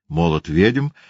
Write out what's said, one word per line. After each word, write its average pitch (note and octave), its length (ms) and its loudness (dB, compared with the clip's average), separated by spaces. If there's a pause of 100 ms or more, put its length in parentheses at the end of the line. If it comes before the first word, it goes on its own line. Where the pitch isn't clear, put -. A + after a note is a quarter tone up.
«Молот D#2 400 -2
ведьм», A#2 400 0 (220)